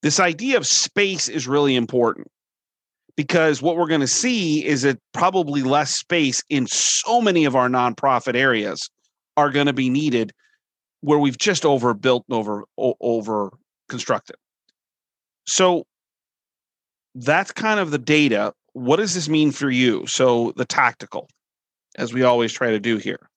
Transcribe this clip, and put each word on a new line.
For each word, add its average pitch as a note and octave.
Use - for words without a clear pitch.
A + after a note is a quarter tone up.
This D3
idea G3
of F3
space F#3+
is A2
really C#3
important, A#2+
because D3+
what E3
we're E3+
gonna D3+
see F#3
is C#3
that C3+
probably E3+
less C#3
space D3+
in C3+
so -
many F#3
of C3+
our B2+
nonprofit B2
areas A2+
are D3
gonna C#3
be C3
needed B2
where D3
we've C3+
just G3+
overbuilt B2
and B2
over, G#2
o-, B2+
over G#2+
constructed. A#2
So F3+
that's D3
kind G#3+
of E3+
the D3
data. B2
What C3
does G3
this D#3+
mean D#3
for C#3+
you? B2
So A#2+
the B2
tactical, -
as A2+
we B2+
always A#2+
try A#2+
to A2
do A2+
here. -